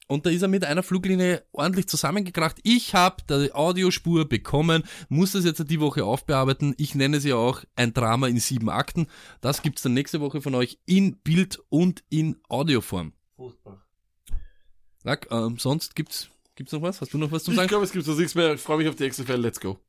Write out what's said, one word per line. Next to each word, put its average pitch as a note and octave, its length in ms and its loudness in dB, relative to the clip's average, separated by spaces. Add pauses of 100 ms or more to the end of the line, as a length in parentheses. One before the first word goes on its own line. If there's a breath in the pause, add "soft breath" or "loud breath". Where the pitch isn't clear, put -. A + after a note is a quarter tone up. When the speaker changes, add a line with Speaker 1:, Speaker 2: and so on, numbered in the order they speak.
Speaker 1:
Und C#3+ 160 -2
da F3+ 40 4
ist F3 120 2
er G3 80 2
mit F#3+ 160 2
einer D#3+ 180 -2
Fluglinie F#3 600 0 (100)
ordentlich F3+ 340 0
zusammengekracht. E3 760 -2
Ich A#3 300 2
hab F#3 340 4
die C#3 260 0
Audiospur E3+ 720 2
bekommen, D#3+ 560 2 (240 loud breath)
muss F3+ 240 2
das F#3+ 140 0
jetzt E3 260 0
die D#3+ 80 2
Woche D3 240 0
aufbearbeiten. C3+ 720 0
Ich D3 160 -4
nenne C#3 280 2
sie C#3 100 0
auch A#2+ 320 0 (140)
ein A#2+ 160 2
Drama B2 340 2
in A#2+ 100 2
sieben A2+ 320 -2
Akten. C#3 380 -2 (320 loud breath)
Das C3+ 220 -2
gibt's - 200 -4
dann B2+ 120 0
nächste C#3+ 260 -2
Woche C#3+ 220 -4
von C3+ 140 -4
euch B2 300 -2
in F#3+ 380 4
Bild E3+ 340 2 (120)
und E3+ 400 2
in D#3 260 0 (140)
Audioform. A#2 640 -2 (240)
Speaker 2:
Furchtbar. G#2+ 480 -20 (1160 soft breath)
Speaker 1:
Lack, - 280 -4
ähm, A#2 260 -2
sonst C#3 380 -2
gibt's, - 320 -8 (280)
gibt's - 180 -12
noch D3+ 80 -6
was? F3+ 180 -6
Hast - 140 -8
du C#3 40 -4
noch D3+ 140 -2
was D#3+ 140 -4
zu F3 60 -2
Speaker 2:
Ich D#3+ 60 4
Speaker 1:
sagen? F#3 120 2
Speaker 2:
glaub, G#3 120 2
es F#3+ 120 -2
gibt F3+ 100 -4
sonst D3+ 160 0
nichts E3 160 0
mehr. E3 180 4
Ich C#3+ 80 -6
freu D#3 160 -2
mich D#3 120 2
auf C#3 60 -4
die C#3 100 -2
X C3 140 -4
F B2+ 100 -6
L. B2 100 0
Let's A#2 200 -2
go. G2+ 300 -6